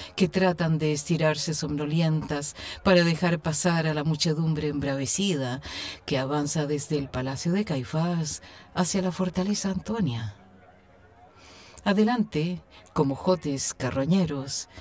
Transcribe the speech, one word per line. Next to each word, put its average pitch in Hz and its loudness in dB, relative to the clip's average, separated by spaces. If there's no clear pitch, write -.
que 190 4
tratan 170 2
de 151 2
estirarse 156 0
somnolientas 151 0
para 180 8
dejar 170 2
pasar 165 0
a 156 0
la 147 -2
muchedumbre 156 0
embravecida 139 -2
que 131 -2
avanza 147 0
desde 147 -2
el 139 -6
palacio 135 -2
de 208 2
Caifás 160 -2
hacia 180 0
la 180 0
fortaleza 185 -2
Antonia. 160 -4
Adelante, 202 2
como 139 2
jotes 151 0
carroñeros, 139 0